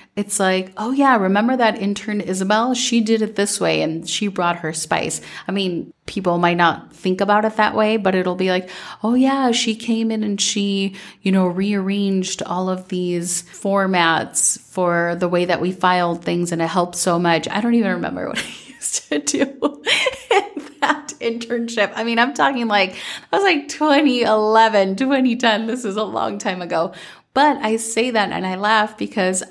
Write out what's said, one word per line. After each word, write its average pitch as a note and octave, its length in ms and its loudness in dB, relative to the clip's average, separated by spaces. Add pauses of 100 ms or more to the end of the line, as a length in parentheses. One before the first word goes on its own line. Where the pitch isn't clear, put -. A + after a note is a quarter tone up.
(160)
it's G3+ 240 -4
like, F#3+ 360 0
"Oh G#3+ 140 -4
yeah, C4+ 260 4
remember G#3 400 2
that A3+ 240 2
intern G3+ 400 -4
Isabel? G3+ 540 0
She A#3+ 260 0
did A3 220 2
it G#3+ 140 -4
this G3+ 260 -2
way D#3+ 220 0
and D#3+ 260 -4
she - 180 -2
brought F3 300 -2
her D#3+ 160 -6
spice." - 480 -4 (260)
I F#3+ 40 -6
mean, F#3+ 420 -4 (140)
people F3+ 320 0
might F3 180 2
not E3+ 380 0
think F#3 260 -2
about G#3 240 2
it A3 120 -2
that G#3+ 180 2
way, G#3+ 220 2
but F#3+ 180 2
it'll F3+ 180 0
be F#3+ 160 0
like, F#3 180 0 (360)
"Oh A3+ 100 2
yeah, C4 380 2
she A3+ 240 0
came A3+ 340 -2
in A3 140 -2
and G3+ 180 -2
she, G3 540 0 (260)
you F#3+ 100 2
know, F#3 140 4
rearranged G3 960 0
all F#3 300 -2
of F#3 160 -6
these F3 560 -4 (100)
formats F#3+ 1080 0
for E3+ 580 -2
the F3+ 100 0
way F3 160 2
that F3+ 160 0
we F3+ 100 -2
filed F3+ 520 0
things F3 280 -2
and E3 80 -4
it E3 100 0
helped F3 260 -2
so E3+ 240 0
much." E3+ 320 2
I G#3 100 -2
don't A#3 140 2
even G#3 160 2
remember F3 380 -4
what - 100 -6
<laughs> - 40 -8
I - 300 -16
used - 360 -8
to D4 100 0
do C#4 240 0
<laughs> D4 400 -4 (480)
in - 320 0 (180)
that - 380 -2
internship. A#3 760 -2
I A3 80 -4
mean, A#3 160 0
I'm B3+ 140 2
talking, B3 340 2
like, G3+ 240 2 (380)
that E4+ 80 2
was, G4 60 2
like, E4 260 2
twenty C#4+ 520 2
eleven, G#3+ 760 4
twenty C4 400 2
ten. A3+ 320 2
This B3 180 -6
is G3 100 -4
a G#3+ 80 -2
long G3+ 360 -4
time F3+ 240 -4
ago. E3+ 300 -2 (400)
But C#4+ 280 4
I A3 160 0
say A3+ 320 -2
that G#3+ 220 0
and F3+ 160 -4
I F#3 80 -4
laugh G#3+ 420 0
because F#3 540 -2